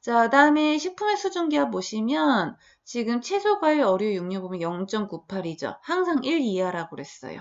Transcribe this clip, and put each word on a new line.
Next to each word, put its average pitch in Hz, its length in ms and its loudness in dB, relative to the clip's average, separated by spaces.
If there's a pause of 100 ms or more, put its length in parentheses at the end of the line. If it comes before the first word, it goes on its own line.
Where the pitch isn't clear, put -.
자, 233 220 4
그다음에 302 540 4
식품의 381 380 -2
수증기압 330 560 0
보시면 220 840 0 (260)
지금 240 380 -4
채소, 403 400 0
과일, 302 220 4
어류, 202 300 2
육류 185 280 -4
보면 185 200 -8
영점구팔이죠. 175 1200 -6
항상 339 440 0
일 311 160 0
이하라고 185 480 -2
그랬어요. 143 520 -14